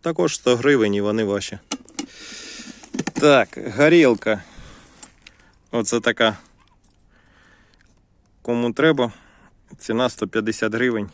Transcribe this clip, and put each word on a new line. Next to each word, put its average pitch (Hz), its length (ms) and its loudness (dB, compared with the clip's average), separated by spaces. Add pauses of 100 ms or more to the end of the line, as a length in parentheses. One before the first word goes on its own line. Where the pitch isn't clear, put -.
Також 165 340 -2
сто 123 200 2
гривень, 117 380 2
і 101 80 -2
вони 107 220 0
ваші. 101 360 -4 (1500)
Так, 139 460 4 (180)
горілка. 131 680 4 (1300)
Оце 117 280 -2
така. 110 380 0 (2000)
Кому 120 320 -2
треба, 135 380 2 (680)
ціна 120 320 -2
сто - 180 -6
п'ятдесят 110 460 -4
гривень. 113 400 -2